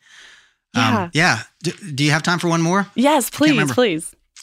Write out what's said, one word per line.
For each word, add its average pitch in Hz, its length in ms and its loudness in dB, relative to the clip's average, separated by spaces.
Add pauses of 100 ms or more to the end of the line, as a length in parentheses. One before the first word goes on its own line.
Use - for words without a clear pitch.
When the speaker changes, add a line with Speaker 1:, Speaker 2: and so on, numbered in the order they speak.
(760)
Speaker 1:
Um, 113 80 2 (100)
Speaker 2:
Yeah. 185 200 -2
Speaker 1:
yeah. 143 280 2 (220)
D-, 175 300 -8
do 135 120 -2
you 151 60 2
have 156 120 0
time 170 160 0
for 175 80 -4
one 165 140 2
more? 180 340 0
Speaker 2:
Yes, 277 320 2
Speaker 1:
I - 100 -12
can't 302 140 4
remember. 151 220 0
Speaker 2:
please, 190 380 0
please. - 40 -20 (280)